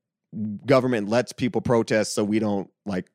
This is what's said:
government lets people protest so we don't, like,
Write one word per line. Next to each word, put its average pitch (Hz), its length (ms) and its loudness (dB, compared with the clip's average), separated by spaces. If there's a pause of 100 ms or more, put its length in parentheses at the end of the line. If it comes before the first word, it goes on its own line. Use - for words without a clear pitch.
(640)
government 123 440 2
lets 120 220 0
people 117 300 -4
protest 113 520 2
so 110 100 0
we 104 160 0
don't, 104 300 -2 (160)
like, 95 300 -6